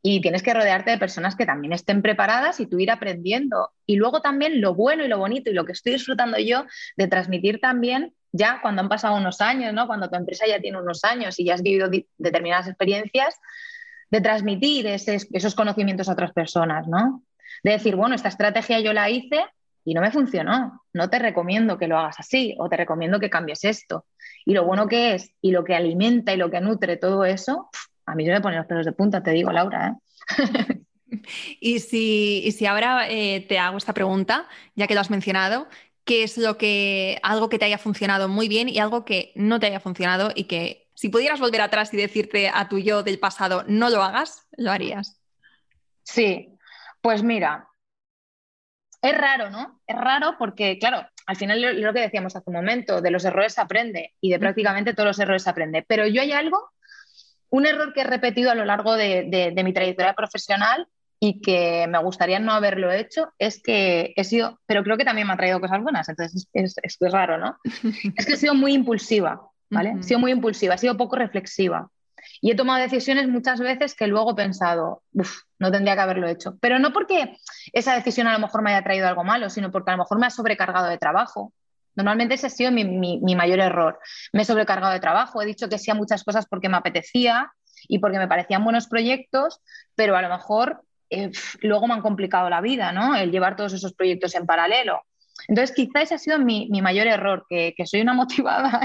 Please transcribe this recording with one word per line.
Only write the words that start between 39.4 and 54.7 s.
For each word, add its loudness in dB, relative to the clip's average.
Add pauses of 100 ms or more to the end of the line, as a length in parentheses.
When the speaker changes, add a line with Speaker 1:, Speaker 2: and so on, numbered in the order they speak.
Speaker 2:
te 2
haya -4
funcionado -2
y -4
que -6
si -4
pudieras 2
volver 2
atrás 0
y -6
decirte 0
a -2
tu -2
yo -2
del -4
pasado, -2
"No 2
lo 4
hagas", -4 (100)
lo -2
harías? -6 (840)
Speaker 1:
Sí, 0 (520)
pues 2
mira, -2 (1300)
es 2
raro, 2
¿no? -14
Es -6
raro 0
porque, -2
claro, -2 (200)
al -4
final -2
lo, 0
lo 0
que 0
decíamos -4
hace -12
un -6
momento, -2
de 2
los 0
errores 2
se 0
aprende -4
y 2
de 4
Speaker 2:
Ujú. -8
Speaker 1:
prácticamente 0